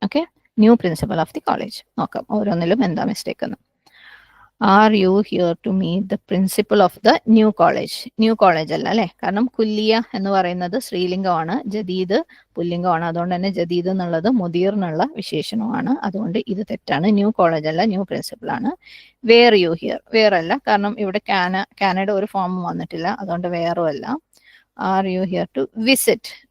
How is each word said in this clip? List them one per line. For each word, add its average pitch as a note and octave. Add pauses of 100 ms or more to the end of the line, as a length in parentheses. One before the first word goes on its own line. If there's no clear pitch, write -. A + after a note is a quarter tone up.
ഓക്കെ, C#4+ (340)
new A3+
principal F3
of D#3+
the -
college. - (160)
നോക്കാം -
ഓരോന്നിലും G3+
എന്താ F3
മിസ്റ്റേക്ക് -
എന്ന്. - (1000)
"Are G#3+
you F#3 (100)
here F3
to -
meet F#3
the G3
principal F#3+
of F3+
the A#3+ (140)
new A3
college?" D3 (200)
ന്യൂ A3
കോളേജ് D#3+
അല്ല D#3+
അല്ലേ, G#3 (100)
കാരണം G3+
കുല്ലിയ G#3+ (200)
എന്ന് G3
പറയുന്നത് F3+
സ്ത്രീലിംഗമാണ്, F3+ (100)
ജദീദ് F#3 (360)
പുല്ലിംഗമാണ്. F3
അതുകൊണ്ട് E3+
തന്നെ F#3
ജദീദ് F3
എന്നുള്ളത് F3+
മുദീറിനുള്ള F3+ (100)
വിശേഷണമാണ്. G#3+ (100)
അതുകൊണ്ട് G3 (100)
ഇത് G3+
തെറ്റാണ്. F3+
ന്യൂ G3+
കോളേജ് E3
അല്ല, E3
ന്യൂ G3
പ്രിൻസിപ്പൽ -
ആണ്. - (520)
"Were A#3
you F3
here?" - (100)
where G#3+
അല്ല, E3+
കാരണം G#3
ഇവിടെ G3+
കാന, F#3 (240)
കാനയുടെ G3
ഒരു G3
ഫോം F#3
വന്നിട്ടില്ല, E3+ (100)
അതുകൊണ്ട് F3+
where E3+
ഉം E3
അല്ല. C#3+ (800)
"Are F#3+
you F#3
here F3
to C4 (200)
visit?" A3+ (280)